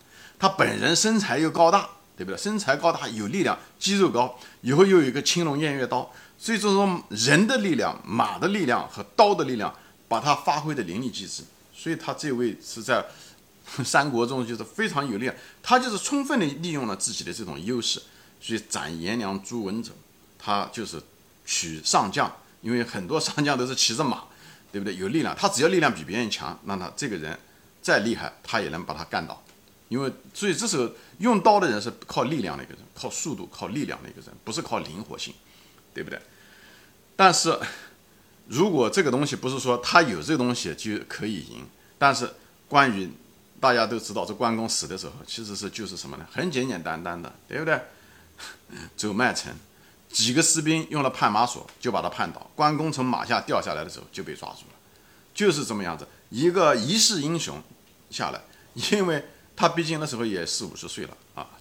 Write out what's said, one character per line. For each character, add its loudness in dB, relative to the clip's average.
他 4
本 2
人 4
身 4
材 0
又 2
高 8
大， 4
对 -8
不 -8
对？ -6
身 -2
材 4
高 4
大 -4
有 -4
力 0
量， 2
肌 2
肉 6
高， 2
以 0
后 10
又 8
有 8
一 2
个 -2
青 0
龙 0
偃 0
月 -2
刀， -2
所 -2
以 2
这 -2
种 4
人 4
的 2
力 2
量、 0
马 0
的 0
力 0
量 0
和 -14
刀 8
的 0
力 -2
量， -4
把 0
它 2
发 0
挥 -4
得 -4
淋 -6
漓 -6
尽 -10
致。 -12
所 -8
以 -2
他 -6
这 -4
位 0
是 -14
在 2
<laughs> -12
三 4
国 2
中 -4
就 -8
是 -10
非 -4
常 -2
有 -4
力 -4
量， -4
他 4
就 -2
是 -4
充 -2
分 0
地 2
利 -6
用 -2
了 -2
自 -4
己 -8
的 -6
这 -8
种 -8
优 -2
势， -2
所 -4
以 -2
斩 -6
颜 -2
良、 -4
诛 -8
文 -4
丑， -12
他 -2
就 -8
是 -10
取 -4
上 2
将， 0
因 -4
为 0
很 -8
多 0
上 -2
将 2
都 0
是 -6
骑 2
着 0
马， -2
对 -6
不 -6
对？ -4
有 -4
力 0
量， -2
他 2
只 2
要 6
力 4
量 4
比 -8
别 -6
人 -2
强， -6
那 -4
他 -8
这 -6
个 -4
人 -8
再 4
厉 0
害， -8
他 -2
也 -4
能 -8
把 -8
他 -10
干 -4
倒。 -14
因 -4
为， -4
所 -2
以 2
这 -4
时 0
候 0
用 4
刀 8
的 4
人 0
是 -6
靠 -2
力 -2
量 -6
的 -12
一 -16
个 -18
人， -20
靠 -10
速 -6
度、 -12
靠 -10
力 -4
量 -10
的 -16
一 -18
个 -18
人， -20
不 -10
是 -6
靠 -4
灵 -10
活 -12
性， -10
对 -8
不 -10
对？ -10
但 8
是 2
如 2
果 4
这 2
个 4
东 2
西 -4
不 -6
是 -2
说 2
他 6
有 0
这 -2
个 2
东 2
西 -4
就 -6
可 -8
以 -4
赢， -14
但 6
是 -2
关 6
羽 -4
大 4
家 4
都 -4
知 -10
道， -4
这 -8
关 0
公 -4
死 -4
的 -8
时 -10
候 -12
其 -10
实 -10
是， -8
就 -10
是 -10
什 -12
么 -12
呢？ -16
很 -4
简 -2
简 -6
单 -6
单 -8
的， -12
对 -8
不 -6
对？ 0
<laughs> -18
走 -2
麦 2
城， -8
几 0
个 4
士 2
兵 0
用 -2
了 2
绊 2
马 4
索 -8
就 -2
把 0
他 -2
绊 -4
倒， -16
关 2
公 -2
从 -2
马 -2
下 0
掉 0
下 -4
来 -6
的 -10
时 -16
候 -18
就 -12
被 -10
抓 -12
住 -18
了， -20
就 4
是 -2
这 -4
么 -4
样 -4
子， -16
一 2
个 6
一 0
世 4
英 -2
雄 -6
下 -4
来， -10
因 4
为 0
他 4
毕 0
竟 -2
那 -4
时 -8
候 -2
也 -4
四 -4
五 -14
十 -12
岁 -10
了 -16
啊。 -12